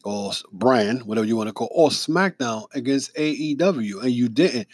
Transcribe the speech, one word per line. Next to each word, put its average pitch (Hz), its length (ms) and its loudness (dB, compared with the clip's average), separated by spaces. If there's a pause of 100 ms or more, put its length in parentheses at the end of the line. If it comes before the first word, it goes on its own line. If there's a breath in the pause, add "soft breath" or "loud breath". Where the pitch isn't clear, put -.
or 104 240 -4
s-, - 240 -8
brand, 117 520 2
whatever 110 220 -2
you 113 100 0
wanna 107 180 -4
call, 120 180 -6
or 156 160 6
SmackDown 139 880 -2
against 135 420 -2
A 151 140 0
E 151 240 -4
W, 127 460 0
and 127 100 0
you 120 180 2
didn't. 139 460 2